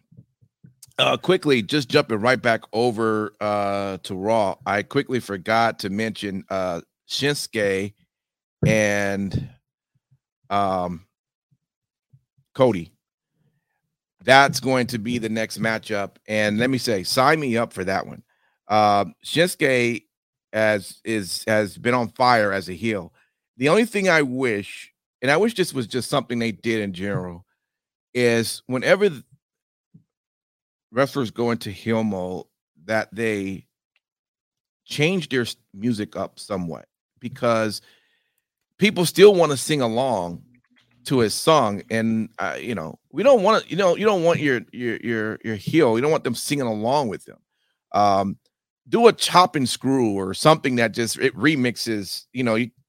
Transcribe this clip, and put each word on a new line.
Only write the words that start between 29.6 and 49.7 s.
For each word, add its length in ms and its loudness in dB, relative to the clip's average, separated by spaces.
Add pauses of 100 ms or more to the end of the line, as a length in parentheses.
wrestlers 400 -2
go 200 -2
into 200 -4
heel 320 -2
mode, 440 -4 (400)
that 280 -4
they 520 -4 (1160)
change 440 -2
their 140 -2
s-, 140 -8 (180)
music 420 -4
up 220 -8
somewhat, 480 -8 (340)
because 640 -2 (960)
people 260 2
still 300 8
wanna 220 2
sing 260 -2
along 600 -2 (640)
to 160 0
his 140 2
song. 560 2
And, 480 -2
uh, 200 -4
you 160 -8
know, 240 -10 (140)
we 100 -4
don't 200 6
wanna, 260 4
you 80 -6
know, 200 2
you 100 -4
don't 180 2
want 160 2
your, 200 0 (120)
your, 240 -6
your, 480 -4
your 120 -4
heel, 400 2
you 60 0
don't 80 0
want 140 0
them 100 -2
singing 320 -4
along 420 0
with 180 -8
them. 120 -20 (540)
Um, 460 2 (500)
do 200 6
a 40 8
chop 440 4
and 120 0
screw 440 0